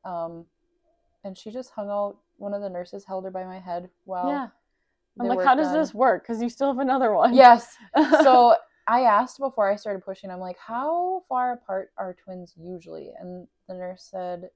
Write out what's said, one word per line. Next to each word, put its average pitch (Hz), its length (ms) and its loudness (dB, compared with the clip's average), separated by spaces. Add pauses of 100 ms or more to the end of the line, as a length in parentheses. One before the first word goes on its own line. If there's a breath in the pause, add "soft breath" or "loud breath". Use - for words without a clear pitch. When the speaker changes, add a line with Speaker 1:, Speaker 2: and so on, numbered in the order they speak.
Speaker 1:
Um, 170 420 -12 (760)
and 190 120 -14
she - 140 -18
just 254 200 -16
hung 202 200 -12
out. 202 260 -6 (200)
One 202 180 -10
of 202 80 -8
the 196 80 -8
nurses 202 340 -14
held 190 200 -10
her 190 60 -10
by 185 140 -10
my 185 140 -14
head 180 320 -12 (140)
while 180 240 -6
Speaker 2:
Yeah. 262 200 -6 (720)
I'm 240 60 -6
Speaker 1:
they 233 60 -4
Speaker 2:
like, 247 80 0
Speaker 1:
worked 185 100 2
Speaker 2:
"How 254 80 6
does 294 120 -2
Speaker 1:
on 277 60 -4
Speaker 2:
this 311 200 -2
work? 233 320 0
'Cause 226 140 -6
you 240 80 -4
still 277 200 -4
have 254 100 -4
another 262 340 -2
one." 226 220 2
Speaker 1:
Yes. 240 420 8 (180)
Speaker 2:
<laughs> 285 280 4
Speaker 1:
So 247 320 8 (320)
I 240 160 2
asked 233 360 2
before 247 320 -2
I 208 60 -2
started 202 280 -10
pushing, 190 260 -14
I'm 180 100 -12
like, 185 180 -12
"How 339 680 -6
far 247 240 -4
apart 196 440 -10
are 190 180 -12
twins 185 420 -18
usually?" 165 600 -16
And 180 300 -16 (200)
the 185 60 -14
nurse 185 300 -16
said 180 520 -12